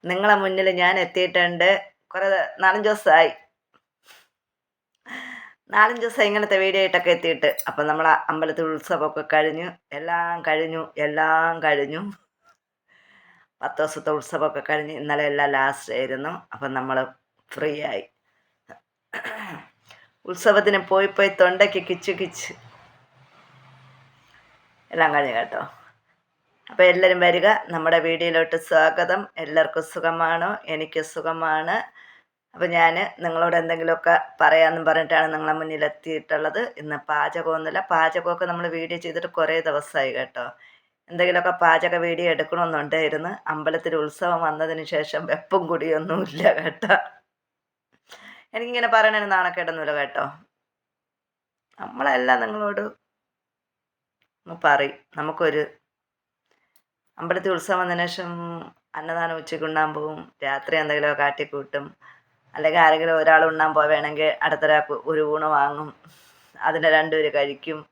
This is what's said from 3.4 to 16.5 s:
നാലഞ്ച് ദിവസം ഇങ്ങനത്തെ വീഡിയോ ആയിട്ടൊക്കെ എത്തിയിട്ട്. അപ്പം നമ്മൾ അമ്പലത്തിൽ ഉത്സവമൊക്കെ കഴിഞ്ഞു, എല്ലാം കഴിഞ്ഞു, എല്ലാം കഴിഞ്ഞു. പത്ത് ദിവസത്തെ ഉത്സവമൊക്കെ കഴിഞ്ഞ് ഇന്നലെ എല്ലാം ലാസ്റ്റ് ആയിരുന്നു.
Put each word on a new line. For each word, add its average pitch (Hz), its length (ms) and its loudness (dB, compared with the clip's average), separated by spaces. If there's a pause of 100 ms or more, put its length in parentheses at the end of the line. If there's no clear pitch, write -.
നാലഞ്ച് 220 340 4
ദിവസം 226 260 0
ഇങ്ങനത്തെ 208 340 0
വീഡിയോ 190 180 2
ആയിട്ടൊക്കെ 180 340 2
എത്തിയിട്ട്. 160 360 0 (140)
അപ്പം 147 240 -4
നമ്മൾ 160 180 2 (240)
അമ്പലത്തിൽ 156 420 -2
ഉത്സവമൊക്കെ 151 500 -4 (100)
കഴിഞ്ഞു, 156 360 0 (300)
എല്ലാം 170 480 -4
കഴിഞ്ഞു, 160 360 -2 (220)
എല്ലാം 160 560 0
കഴിഞ്ഞു. 151 400 0 (1600)
പത്ത് - 220 -6
ദിവസത്തെ 151 360 -4
ഉത്സവമൊക്കെ 147 500 -4
കഴിഞ്ഞ് 151 300 -4
ഇന്നലെ 147 340 -2
എല്ലാം 143 240 0
ലാസ്റ്റ് 135 420 -2
ആയിരുന്നു. 135 360 -6 (180)